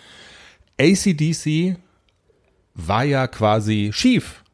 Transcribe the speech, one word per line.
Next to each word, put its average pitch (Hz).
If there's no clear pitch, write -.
A 139
C 190
D 151
C 165
war 95
ja 135
quasi 107
schief -